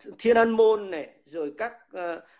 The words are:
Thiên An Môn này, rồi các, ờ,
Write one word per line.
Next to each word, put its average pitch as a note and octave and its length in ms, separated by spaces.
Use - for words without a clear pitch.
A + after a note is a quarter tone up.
Thiên A#3 180
An A3+ 140
Môn A3 400
này, D3+ 180
rồi D3 340
các, A#3 340
ờ, E3+ 280